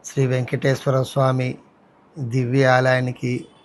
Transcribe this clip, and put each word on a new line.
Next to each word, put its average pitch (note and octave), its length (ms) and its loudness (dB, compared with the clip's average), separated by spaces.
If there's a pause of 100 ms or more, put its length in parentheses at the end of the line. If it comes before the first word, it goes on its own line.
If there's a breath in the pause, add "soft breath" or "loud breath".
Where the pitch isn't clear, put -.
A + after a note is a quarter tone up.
శ్రీ - 220 -2
వెంకటేశ్వర B2+ 760 -2
స్వామి C3 460 0 (640)
దివ్య B2+ 500 0
ఆలయానికి B2+ 680 2 (340)